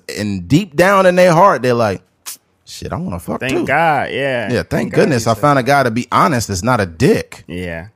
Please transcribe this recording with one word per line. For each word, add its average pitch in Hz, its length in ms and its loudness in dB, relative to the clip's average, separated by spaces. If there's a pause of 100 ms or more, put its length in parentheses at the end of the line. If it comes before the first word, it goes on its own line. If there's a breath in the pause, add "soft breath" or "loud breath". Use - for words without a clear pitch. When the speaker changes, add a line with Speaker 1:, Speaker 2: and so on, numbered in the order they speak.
Speaker 1:
in 98 380 -6
deep 151 300 0
down 190 300 4
in 180 100 4
their 180 160 6
heart, 165 300 4
they're 123 120 2
like, 107 280 0 (640)
"Shit, - 260 -12
I 92 40 -6
wanna 127 220 -8
fuck - 220 -8
Speaker 2:
Thank - 140 -4
Speaker 1:
too." 330 120 -2
Speaker 2:
God, 139 440 0
yeah. 120 420 -4
Speaker 1:
Yeah, 120 40 0
thank 90 140 -2
Speaker 2:
Thank - 220 -4
God 147 80 0
Speaker 1:
goodness 147 240 0
Speaker 2:
you 117 80 0
Speaker 1:
I - 20 2
Speaker 2:
said - 60 -8
Speaker 1:
found 143 180 2
a 127 40 0
Speaker 2:
that. 113 40 -2
Speaker 1:
guy 139 180 2
to 120 60 0
be 117 220 -4
honest. 131 380 0
It's 90 120 -4
not 120 180 0
a 98 60 0
dick. 117 600 -2
Speaker 2:
Yeah. 87 500 -10